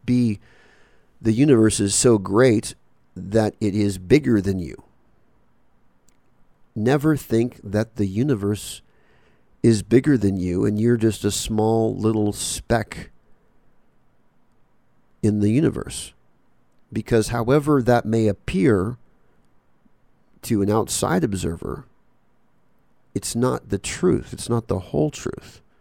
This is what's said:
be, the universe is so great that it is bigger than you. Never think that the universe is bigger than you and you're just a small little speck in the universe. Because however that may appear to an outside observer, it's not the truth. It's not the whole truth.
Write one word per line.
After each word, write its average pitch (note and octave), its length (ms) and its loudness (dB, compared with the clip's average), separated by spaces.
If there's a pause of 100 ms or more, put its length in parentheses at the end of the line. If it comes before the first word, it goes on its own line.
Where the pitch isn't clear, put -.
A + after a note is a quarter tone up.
be, A#2+ 340 0 (800)
the A2+ 120 2
universe A2+ 460 4
is G2+ 160 0
so A#2+ 220 4
great G#2+ 580 2 (400)
that G2+ 440 -2
it G#2 160 -2
is G2+ 220 0
bigger A#2+ 420 2
than F#2+ 200 -4
you. D#2 240 -12 (1900)
Never C#3 420 0
think A#2 460 -2
that G#2+ 320 -4
the G2+ 120 -2
universe G#2 720 -4 (800)
is A2+ 200 4
bigger C3 360 2
than G2+ 180 0
you F2+ 300 -2
and G#2+ 120 -2
you're A#2 200 2
just A2+ 260 0
a G#2 80 0
small A2 640 0
little G#2 380 0
speck - 760 -6 (2000)
in G#2+ 180 2
the G#2 100 2
universe. - 640 -2 (800)
Because A2 380 0
however C3+ 520 2
that A#2+ 240 2
may A2 220 2
appear A#2 680 0 (1400)
to G#2+ 200 -2
an G2+ 80 0
outside A2+ 540 0
observer, F2 600 -6 (1300)
it's - 180 -8
not B2 360 -2
the G2 80 -2
truth. - 560 -2
It's - 160 -14
not A#2 180 -2
the F#2 120 -2
whole D3 300 -4
truth. - 520 -12 (200)